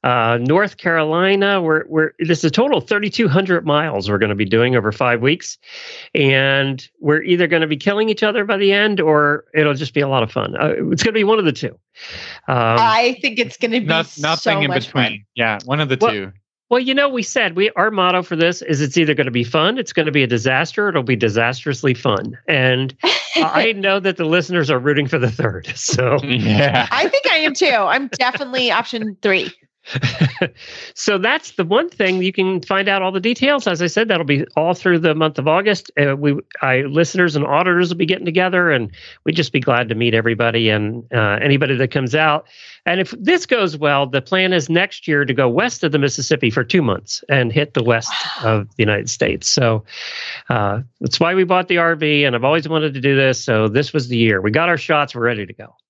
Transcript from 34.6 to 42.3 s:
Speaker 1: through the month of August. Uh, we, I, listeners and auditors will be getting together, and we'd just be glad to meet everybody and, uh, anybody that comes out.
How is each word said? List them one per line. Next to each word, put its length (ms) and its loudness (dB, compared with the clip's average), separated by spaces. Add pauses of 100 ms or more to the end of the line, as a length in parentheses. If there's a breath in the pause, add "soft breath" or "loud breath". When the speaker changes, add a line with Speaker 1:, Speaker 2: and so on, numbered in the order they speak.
Speaker 1:
through 260 2
the 160 2
month 220 0
of 100 -2
August. 520 0
Uh, 160 2
we, 200 0 (260)
I, 200 2
listeners 540 0
and 100 0
auditors 440 2
will 80 -4
be 80 0
getting 200 -2
together, 460 2
and 200 0 (340 loud breath)
we'd 100 0
just 160 -2
be 80 0
glad 300 0
to 60 -2
meet 180 2
everybody 560 2
and, 340 -2 (100)
uh, 280 2
anybody 340 2
that 160 -2
comes 240 -2
out. 320 0 (380 loud breath)